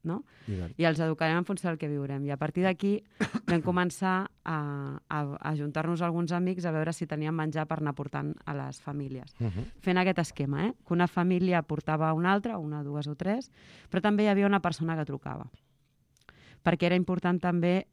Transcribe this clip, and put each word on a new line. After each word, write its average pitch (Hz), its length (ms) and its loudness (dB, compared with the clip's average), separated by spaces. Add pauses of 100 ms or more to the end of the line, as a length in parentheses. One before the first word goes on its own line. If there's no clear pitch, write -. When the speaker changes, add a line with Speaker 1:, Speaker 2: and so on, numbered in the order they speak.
Speaker 1:
No? 190 200 -4 (240)
Speaker 2:
I 98 100 -2
tant. 87 160 -6
Speaker 1:
I 160 80 0
els 160 160 2
educarem 160 380 0
en 180 80 0
funció 185 240 -4
del 160 100 -4
que 156 80 -4
viurem. 139 380 -4
I 143 60 -2
a 143 40 -2
partir 151 300 0
d'aquí 196 400 0 (140)
<coughs> - 280 -2
vam 170 160 4
començar 180 640 0 (140)
a, 143 640 -4
a, 156 120 -4 (200)
a 156 160 -4
juntar-nos 156 460 -2
alguns 170 320 0
amics 180 320 0
a 165 100 0
veure 156 160 0
si 160 160 -4
teníem 151 260 -2
menjar 156 340 0
per - 120 -2
anar 147 160 0
portant 143 380 -4 (120)
a 151 80 -6
les 135 280 -6
famílies. 135 580 -8
Speaker 2:
Mhm. 107 240 -2 (160)
Speaker 1:
Fent 180 180 2
aquest 185 220 2
esquema, 147 480 -2
eh? - 60 -2 (120)
Que - 80 -2
una 175 140 4
família 180 540 2
portava 156 500 0
una 175 220 2
altra, 208 240 0
una, 151 260 -6
dues 143 240 -6
o 147 80 -6
tres, 202 340 -4 (400)
però 185 120 0
també 208 220 4
hi 214 40 6
havia 202 180 6
una 202 140 4
persona 165 380 -2
que 151 80 -2
trucava. 139 440 -8 (1120)
Perquè 175 240 4
era 180 80 4
important 180 440 2
també 175 540 2